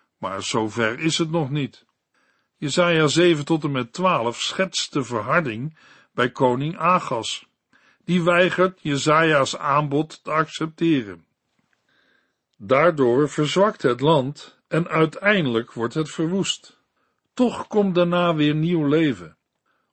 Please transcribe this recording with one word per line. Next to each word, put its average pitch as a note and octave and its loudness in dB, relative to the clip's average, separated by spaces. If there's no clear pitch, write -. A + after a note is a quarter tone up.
Maar G2 -8
zover A2 -2
is D#3+ -2
het E3 -4
nog D#3 -2
niet. C#3+ -6
Jesaja D#3+ 2
zeven D#3 4
tot D#3+ -2
en D3+ -2
met B2+ -4
twaalf C#3+ -2
schetst - -4
de C#3 -2
verharding A#2+ -4
bij A#2+ 0
koning C3+ 0
Agas. D#3+ -2
Die F3 0
weigert F3+ 2
Jesaja's D3+ 2
aanbod D3 -2
te - -8
accepteren. D3+ -2
Daardoor C3+ 2
verzwakt F3 0
het B2 2
land C#3+ 0
en E3 -2
uiteindelijk D#3+ 0
wordt A#2 -6
het D#3 -4
verwoest. - -4
Toch - 0
komt G3+ 0
daarna F3 2
weer D3+ 2
nieuw D#3+ 0
leven. C#3 0